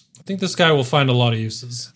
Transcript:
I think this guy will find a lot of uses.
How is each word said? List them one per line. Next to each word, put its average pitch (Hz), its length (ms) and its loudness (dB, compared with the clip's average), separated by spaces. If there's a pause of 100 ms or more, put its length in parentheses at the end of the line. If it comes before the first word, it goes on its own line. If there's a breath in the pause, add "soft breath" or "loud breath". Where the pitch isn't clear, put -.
(200)
I - 40 -20
think 196 160 -8
this 185 160 -4
guy 165 160 4
will 139 140 2
find 135 240 2
a 127 40 2
lot 123 200 2
of 110 60 -2
uses. 117 560 -10